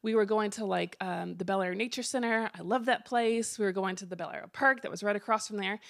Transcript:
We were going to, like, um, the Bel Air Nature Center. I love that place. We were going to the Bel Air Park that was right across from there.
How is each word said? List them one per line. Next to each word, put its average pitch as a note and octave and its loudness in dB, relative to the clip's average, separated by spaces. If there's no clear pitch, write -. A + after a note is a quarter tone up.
We A3 2
were G#3+ 6
going G#3+ 2
to, A3 -6
like, F3+ 0
um, F3 -4
the F#3 -6
Bel G3 2
Air F3+ 0
Nature A#3+ -4
Center. A#3 0
I F3 -12
love A3+ 0
that B3 2
place. A#3 0
We G#3 2
were F#3+ 2
going F#3+ -2
to F#3+ -12
the F3 -10
Bel E3+ -6
Air - -10
Park C4+ 4
that - -6
was F3+ -8
right G#3 2
across G#3+ 0
from G#3 -6
there. G3 -2